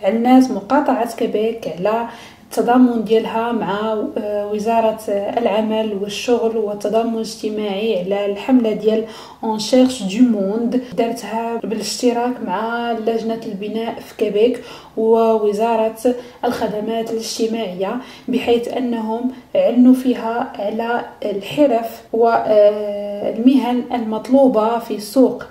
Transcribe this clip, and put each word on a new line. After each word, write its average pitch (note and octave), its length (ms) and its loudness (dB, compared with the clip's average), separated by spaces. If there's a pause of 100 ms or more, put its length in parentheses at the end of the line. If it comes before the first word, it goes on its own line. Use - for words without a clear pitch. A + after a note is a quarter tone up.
علنات A#3+ 480 4
مقاطعه A#3 640 0
كيبيك G#3+ 640 -2
على A3 300 -2 (360)
التضامن A#3+ 600 4
ديالها A3+ 480 0
مع، G#3+ 520 -2 (140)
آه، G#3 340 -4
وزارة A3 480 0 (100)
العمل G#3+ 920 0
والشغل A3+ 560 0
والتضامن G#3+ 560 -2
الاجتماعي G#3+ 880 -2
على G3+ 260 -2
الحملة G#3+ 460 2
ديال G#3+ 320 0 (400)
اون A3 160 -2
شيرش B3+ 440 2
دو G3 200 2
موند، A3+ 580 0 (160)
دارتها A3+ 680 -4
بالاشتراك A#3 680 -2 (140)
مع A#3 440 -4
لجنة A3 540 -2
البناء G#3 540 -6
في - 180 -20
كيبيك G#3+ 460 0 (340)
ووزارة A3 1200 2 (300)
الخدمات A3+ 680 -4
الاجتماعية، A3 840 -4 (320)
بحيث A#3+ 400 0 (100)
أنهم A#3 540 -4 (240)
علنوا B3 380 6
فيها A#3+ 680 -2
على A3+ 460 -4 (200)
الحرف A#3 760 0 (120)
والمهن G#3+ 1700 2 (100)
المطلوبة A3+ 840 2
في G#3+ 200 -6
سوق - 520 2